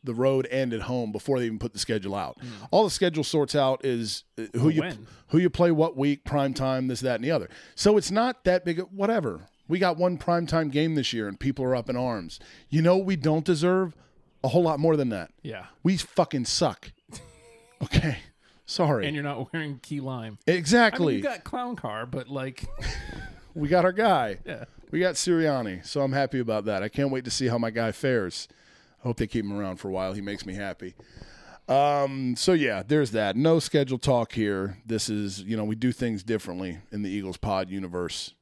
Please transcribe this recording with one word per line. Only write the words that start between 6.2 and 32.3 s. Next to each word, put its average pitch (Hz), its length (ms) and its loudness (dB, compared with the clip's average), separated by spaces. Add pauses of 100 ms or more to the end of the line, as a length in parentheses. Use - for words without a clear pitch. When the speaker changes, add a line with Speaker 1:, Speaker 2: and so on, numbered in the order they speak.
Speaker 1:
prime 139 280 0
time, 131 360 -2
this, 120 120 -4
that, 127 140 0
and 113 100 -4
the 147 60 0
other. 123 180 0 (260)
So 208 220 6
it's - 140 2
not 226 340 0
that 180 220 4
big 170 140 -2
of, 180 120 -10
whatever. 196 540 -2 (220)
We 180 100 0
got 180 180 2
one 175 220 2
prime 170 280 2
time 160 240 0
game 156 260 2
this 135 180 0
year, 110 140 -2
and 98 100 -10
people 135 260 -2
are 127 120 2
up 113 120 -4
in 123 80 -2
arms. 117 440 -4 (280)
You 156 140 2
know 180 160 8
what 190 80 0
we 190 100 2
don't 156 280 2
deserve? 180 500 2 (500)
A 131 40 2
whole 175 140 4
lot 156 180 2
more 160 160 4
than 135 140 0
that. 92 200 -6 (120)
Speaker 2:
Yeah. 104 240 -12 (160)
Speaker 1:
We 185 140 4
fucking - 480 0
suck. - 480 -2 (180)
Speaker 2:
<laughs> - 120 -18 (580)
Speaker 1:
Okay. - 380 2 (480)
Sorry. 147 400 2
Speaker 2:
And 147 80 -2
you're 143 80 -4
not 135 300 -6
wearing 151 280 -6
key 143 200 -8
lime. 120 360 -8 (120)
Speaker 1:
Exactly. 175 640 4
Speaker 2:
I - 40 0
mean, - 0 -
you - 40 -2
got 262 220 -6
Clown 247 320 -6
Car, 113 300 -6
but, 127 220 -8
like, 135 360 -8 (460)
<laughs> - 440 -16
Speaker 1:
We 147 140 -2
got 175 160 4
our 185 80 4
guy. 175 520 2
Speaker 2:
Yeah. 120 200 -12 (260)
Speaker 1:
We 160 80 -2
got 180 160 2
Sirianni, 135 720 0
so - 140 -4
I'm 135 100 2
happy 135 300 0
about 110 240 0
that. 101 180 0
I 107 60 -4
can't 139 240 0
wait 127 140 -4
to 120 40 -6
see 127 160 0
how 120 100 2
my 117 140 0
guy 113 220 -2
fares. 113 560 -2 (500)
I - 60 -20
hope 120 140 -2
they 110 100 0
keep 110 160 -2
him 101 120 -4
around 95 200 -4
for - 100 -12
a 95 60 -4
while. 92 200 -2
He 104 80 -8
makes 101 240 -8
me 95 100 -8
happy. 95 420 -10 (720)
Um, 135 680 2